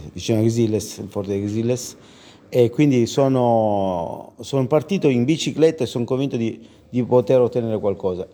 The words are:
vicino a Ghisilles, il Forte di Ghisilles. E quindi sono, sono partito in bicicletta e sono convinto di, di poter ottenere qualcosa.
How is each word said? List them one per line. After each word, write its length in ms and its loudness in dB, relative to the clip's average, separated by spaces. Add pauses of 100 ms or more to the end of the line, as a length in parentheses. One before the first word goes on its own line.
(140)
vicino 240 -2
a 20 2
Ghisilles, 560 0
il 140 -12
Forte 240 -6
di 80 -2
Ghisilles. 540 -4 (520)
E 220 4
quindi 360 4
sono, 1300 0
sono 260 -2
partito 420 0
in 160 2
bicicletta 600 0
e 20 0
sono 180 -4
convinto 340 -2
di, 280 -6 (220)
di 160 -2
poter 380 4
ottenere 360 0
qualcosa. 540 -4